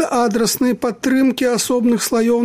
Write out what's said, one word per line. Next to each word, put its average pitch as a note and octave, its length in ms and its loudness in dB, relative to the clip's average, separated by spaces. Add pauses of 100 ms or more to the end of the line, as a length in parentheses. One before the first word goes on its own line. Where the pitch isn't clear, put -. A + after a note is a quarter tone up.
да D#4+ 80 0 (160)
адраснай A#3 500 0
падтрымкі C4 800 0
асобных A#3 480 0
слаёў A#3 420 0